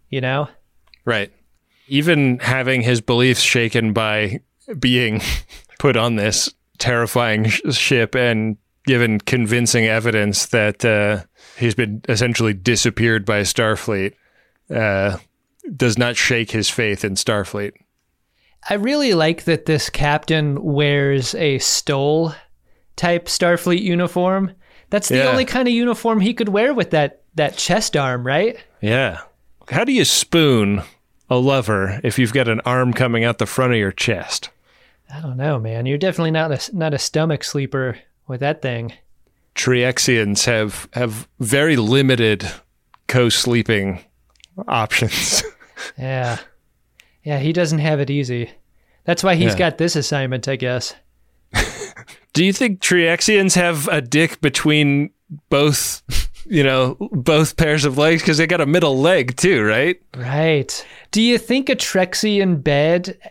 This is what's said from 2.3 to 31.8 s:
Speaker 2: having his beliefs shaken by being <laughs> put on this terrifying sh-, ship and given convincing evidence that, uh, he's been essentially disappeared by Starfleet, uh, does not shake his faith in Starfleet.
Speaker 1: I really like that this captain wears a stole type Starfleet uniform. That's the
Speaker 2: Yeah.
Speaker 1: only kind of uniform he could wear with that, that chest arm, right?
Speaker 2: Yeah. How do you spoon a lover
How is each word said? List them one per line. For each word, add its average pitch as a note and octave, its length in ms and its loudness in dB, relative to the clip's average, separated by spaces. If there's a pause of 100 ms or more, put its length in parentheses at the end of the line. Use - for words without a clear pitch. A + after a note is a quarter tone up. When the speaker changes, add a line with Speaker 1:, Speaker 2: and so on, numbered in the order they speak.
Speaker 2:
having B2+ 420 0
his A#2+ 200 2
beliefs B2 400 2
shaken A2+ 520 2
by G#2+ 480 -2 (360)
being B2 440 2 (280)
<laughs> - 300 -20
put C#3 160 4
on A#2 220 0
this G#2 360 -2 (240)
terrifying A#2 680 0
sh-, G#2+ 140 0 (100)
ship B2 440 2
and A2 420 0 (280)
given A#2+ 340 2
convincing A#2+ 640 0
evidence A2 600 0
that, G#2+ 380 0
uh, G#2 380 2 (340)
he's A#2 180 0
been A2 320 -4
essentially A2+ 460 0
disappeared G#2+ 720 0
by G#2 160 0
Starfleet, G#2 720 -2 (600)
uh, G2+ 440 0 (580)
does A#2+ 220 0
not A#2+ 180 0
shake A#2 360 0
his G#2+ 180 -2
faith G#2+ 340 -2
in G2 120 -4
Starfleet. G#2 560 -4 (960)
Speaker 1:
I G3+ 60 0
really B3+ 380 0
like E3 320 0
that D#3+ 200 -2
this D#3 240 0
captain D3+ 720 0
wears C#3+ 720 0
a C#3+ 240 0
stole D3+ 720 0 (640)
type F3 300 -2
Starfleet F3 560 0
uniform. F3+ 720 0 (380)
That's G3+ 200 -2
the B3+ 80 2
Speaker 2:
Yeah. C4 120 4
Speaker 1:
only B3+ 160 2
kind B3+ 220 0
of B3 60 2
uniform A3+ 480 0
he A3+ 120 2
could A3 160 -4
wear A3 240 2
with A3 180 -2
that, D3 320 0 (120)
that D3 220 -2
chest F#3 400 -2
arm, B2+ 280 -2
right? F#3 320 0 (240)
Speaker 2:
Yeah. A2 380 0 (500)
How E3 140 0
do C4 80 0
you A3 140 4
spoon A2+ 760 2 (480)
a B2+ 80 0
lover G#2+ 640 0